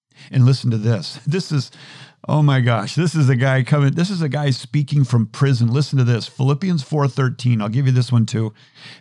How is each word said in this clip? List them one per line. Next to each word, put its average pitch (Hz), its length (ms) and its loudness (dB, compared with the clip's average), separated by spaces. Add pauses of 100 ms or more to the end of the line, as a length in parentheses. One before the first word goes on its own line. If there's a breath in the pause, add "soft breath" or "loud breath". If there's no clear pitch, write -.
(300 loud breath)
And 127 140 4
listen 127 280 2
to 113 60 -2
this. 107 480 -2
This 247 240 -2
is, 147 200 -2 (580 loud breath)
oh 151 140 2
my 139 180 4
gosh, 117 340 0
this 160 200 0
is 151 140 2
a 135 80 4
guy 131 260 2
coming, 139 320 2
this 175 160 -2
is 185 100 -6
a 156 80 -2
guy 143 220 -2
speaking 143 540 -2
from 117 220 0
prison. 120 420 0
Listen 139 300 -2
to 127 60 2
this, 117 220 0
Philippians 143 560 -2
four 143 260 -2
thirteen. 123 540 -2
I'll 104 80 -2
give 131 160 -2
you 131 60 2
this 123 200 0
one 113 140 4
too. 110 260 -4 (480 loud breath)